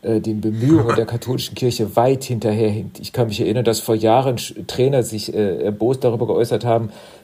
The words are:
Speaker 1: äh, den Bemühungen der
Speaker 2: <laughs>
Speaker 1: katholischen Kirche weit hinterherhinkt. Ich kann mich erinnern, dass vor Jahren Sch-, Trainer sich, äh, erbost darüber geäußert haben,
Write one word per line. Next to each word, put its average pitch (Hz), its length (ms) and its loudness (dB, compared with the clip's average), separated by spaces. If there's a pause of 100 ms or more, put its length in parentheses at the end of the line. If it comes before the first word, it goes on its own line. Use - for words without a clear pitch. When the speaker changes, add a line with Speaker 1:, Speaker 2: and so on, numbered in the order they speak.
Speaker 1:
äh, 107 180 0
den 107 220 -4
Bemühungen 113 540 2
der 113 100 2
Speaker 2:
<laughs> - 0 -
Speaker 1:
katholischen 120 480 -6
Kirche 117 420 -2
weit 131 280 2
hinterherhinkt. 107 760 -2
Ich - 140 -14
kann 117 140 0
mich 107 120 -6
erinnern, 120 240 0
dass 113 160 0
vor 113 140 0
Jahren 120 420 2
Sch-, - 300 -10
Trainer 131 360 2
sich, 107 300 -6
äh, 98 300 0
erbost 110 420 0
darüber 117 220 0
geäußert 107 400 0
haben, 113 240 0 (340)